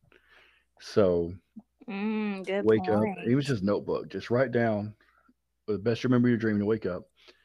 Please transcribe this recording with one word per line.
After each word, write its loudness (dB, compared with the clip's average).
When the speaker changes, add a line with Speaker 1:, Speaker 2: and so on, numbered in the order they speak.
Speaker 1:
So 2
Speaker 2:
Mm, -4
good -2
Speaker 1:
Wake 2
up. 2
Speaker 2:
point. -2
Speaker 1:
Even 2
just -4
notebook. -2
Just -10
write 2
down 0
the -2
best -2
you 0
remember 6
your 4
dream 0
to 0
wake 0
up. -6